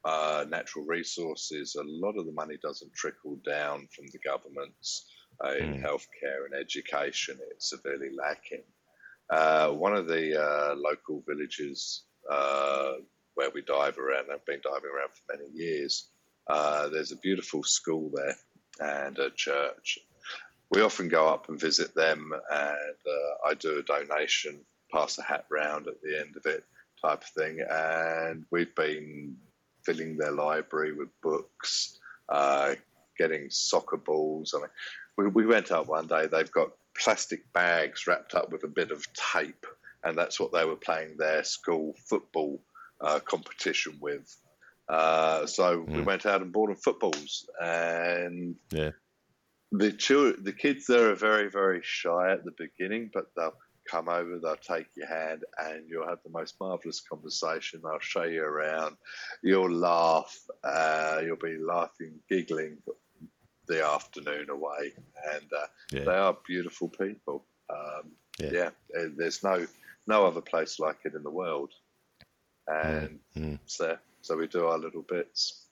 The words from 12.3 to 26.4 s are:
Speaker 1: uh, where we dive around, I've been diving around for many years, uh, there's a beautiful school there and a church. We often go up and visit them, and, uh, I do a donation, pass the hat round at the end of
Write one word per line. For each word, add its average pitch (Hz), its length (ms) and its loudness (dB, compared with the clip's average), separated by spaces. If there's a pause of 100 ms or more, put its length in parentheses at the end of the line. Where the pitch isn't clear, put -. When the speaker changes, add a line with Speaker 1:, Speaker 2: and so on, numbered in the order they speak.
Speaker 1:
uh, 69 600 2 (400)
where 69 160 0
we 69 140 -6
dive 69 340 2
around, 67 340 0
I've 71 140 -8
been 71 180 -4
diving 69 260 -4
around 69 240 -4
for - 240 -10
many 71 140 -14
years, 80 560 -4 (400)
uh, 73 420 2
there's 76 220 -2
a 73 60 -12
beautiful 90 460 -2
school 80 480 0
there 69 260 -2 (420)
and 71 400 -4
a 69 120 0
church. - 680 -2 (720)
We 98 120 8
often 101 280 2
go 80 180 8
up - 220 2
and 73 100 -8
visit 80 360 2
them, 78 360 2 (200)
and, 73 460 -2 (100)
uh, 73 400 -2
I 78 80 2
do 76 240 0
a 71 40 -4
donation, 73 800 -2 (280)
pass 78 240 0
the - 80 -10
hat 73 260 -4
round 76 380 -2
at - 140 -10
the 76 180 -4
end 73 180 -10
of - 80 -14